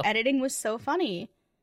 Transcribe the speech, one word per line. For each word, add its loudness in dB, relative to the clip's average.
editing 2
was 0
so -2
funny. -2